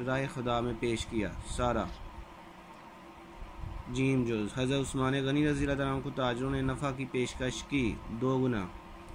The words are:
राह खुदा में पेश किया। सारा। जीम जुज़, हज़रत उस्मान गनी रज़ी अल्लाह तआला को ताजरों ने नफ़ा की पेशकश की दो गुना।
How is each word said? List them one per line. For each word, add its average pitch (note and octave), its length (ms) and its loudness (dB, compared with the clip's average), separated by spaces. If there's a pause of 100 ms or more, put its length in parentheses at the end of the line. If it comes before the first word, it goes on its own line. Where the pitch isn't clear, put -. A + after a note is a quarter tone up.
राह C3 260 2
खुदा B2 340 0
में A#2+ 140 0
पेश A2+ 300 2
किया। G#2 240 0 (180)
सारा। A#2 400 2 (2000)
जीम C3 360 4
जुज़, G#2+ 300 2
हज़रत C3 260 2
उस्मान C3 400 2
गनी C#3+ 240 4
रज़ी D3 200 2
अल्लाह C#3 120 2
तआला C3+ 220 0
को C3+ 120 -4
ताजरों B2+ 400 0
ने C3+ 120 2
नफ़ा C3 280 0
की C3 160 -4
पेशकश B2+ 560 0
की C#3 200 2 (300)
दो B2+ 260 2
गुना। A#2+ 240 2 (520)